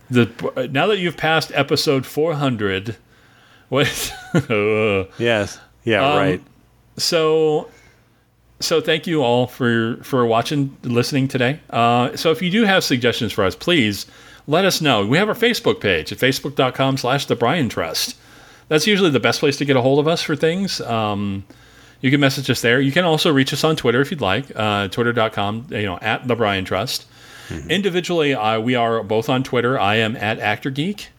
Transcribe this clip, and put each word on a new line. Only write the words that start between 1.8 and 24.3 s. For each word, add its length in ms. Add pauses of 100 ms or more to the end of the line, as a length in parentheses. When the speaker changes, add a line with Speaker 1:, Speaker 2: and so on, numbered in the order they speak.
Speaker 1:
four 280
hundred," 640 (720)
what? 180 (460)
<laughs> 160 (680)
Speaker 2:
Yes. 420 (240)
Yeah, 280
Speaker 1:
Um, 60
Speaker 2:
right. 240 (560)
Speaker 1:
so, 720 (920)
so 220
thank 260
you 160
all 240
for, 560
for 220
watching, 580
listening 440
today. 320 (100)
Uh, 460
so 160
if 100
you 100
do 140
have 180
suggestions 500
for 100
us, 120
please 500 (420)
let 180
us 160
know. 240
We 120
have 120
our 60
Facebook 440
page 320
at 80
facebook 360
dot 200
com 220
slash 280
the 100
Brian 340
Trust. 460 (520)
That's 200
usually 220
the 100
best 200
place 180
to 80
get 100
a 60
hold 180
of 80
us 140
for 140
things. 460
Um, 640 (580)
you 80
can 100
message 300
us 120
there. 180
You 120
can 120
also 280
reach 220
us 100
on 120
Twitter 260
if 100
you'd 100
like. 240 (100)